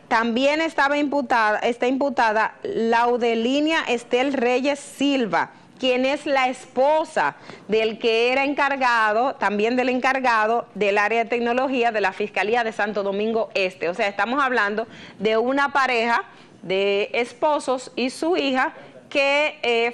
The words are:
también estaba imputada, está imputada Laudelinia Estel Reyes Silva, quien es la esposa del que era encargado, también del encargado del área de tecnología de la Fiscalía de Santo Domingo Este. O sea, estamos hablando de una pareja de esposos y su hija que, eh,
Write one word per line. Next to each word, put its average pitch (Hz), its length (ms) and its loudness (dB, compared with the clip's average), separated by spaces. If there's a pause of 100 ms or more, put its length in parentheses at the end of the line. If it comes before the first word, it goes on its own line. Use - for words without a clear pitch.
también 254 520 2
estaba 294 380 0
imputada, 247 600 2
está 247 280 -2
imputada 247 680 0 (100)
Laudelinia 240 1200 0
Estel 247 440 0
Reyes 262 480 0
Silva, 233 720 -2 (280)
quien 254 260 0
es 285 220 -2
la 262 220 2
esposa 262 880 0 (300)
del 220 320 0
que 233 340 2
era 277 120 2
encargado, 254 920 0
también 208 400 0
del 247 120 0
encargado 240 840 0
del 202 240 0
área 220 260 2
de 208 60 -8
tecnología 240 600 0
de 214 100 -2
la 190 120 0
Fiscalía 208 520 -2
de 220 80 -6
Santo 208 300 -2
Domingo 208 520 -2
Este. 185 340 -2
O 180 60 -2
sea, 208 120 0
estamos 208 360 -2
hablando 220 440 0 (320)
de 220 180 0
una 269 360 0
pareja 247 520 2 (380)
de 196 500 0
esposos 269 840 -2
y 247 140 -2
su 330 260 -2
hija 277 380 -2 (340)
que, 285 540 0
eh, 233 320 0